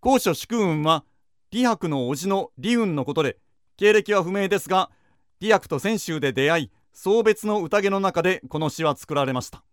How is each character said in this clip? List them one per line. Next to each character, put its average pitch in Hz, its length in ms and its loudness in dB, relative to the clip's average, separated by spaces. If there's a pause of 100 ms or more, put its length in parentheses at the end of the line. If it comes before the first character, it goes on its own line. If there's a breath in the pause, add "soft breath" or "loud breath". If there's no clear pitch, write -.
高 262 180 4
所 185 160 0
祝 - 220 -8
雲 160 320 0
は、 160 160 2 (480)
李 247 160 0
白 214 200 -2
の 135 200 -2
叔 139 80 -2
父 165 120 -6
の 196 220 -2 (100)
李 233 200 0
雲 196 140 -2
の 139 100 -4
こ 139 100 -6
と 160 80 0
で、 135 160 -2 (380)
経 208 160 4
歴 208 200 2
は 190 120 2
不 180 80 -4
明 196 160 0
で 196 100 0
す - 100 -8
が、 - 220 0 (500)
李 214 140 4
白 - 140 0
と 156 80 -4
泉 202 240 -2
州 160 180 -6
で 135 140 0
出 135 180 2
会 165 140 0
い、 104 60 -18 (220)
送 214 300 0
別 214 240 2
の 214 160 0
宴 196 280 0
の 196 100 0
中 185 220 0
で 180 260 0
こ 156 100 -6
の 156 120 -2
詩 160 120 -8
は 151 140 0
作 - 180 -10
ら 143 100 2
れ 135 80 -4
ま 127 80 -2
し - 100 -12
た。 - 120 -20 (100)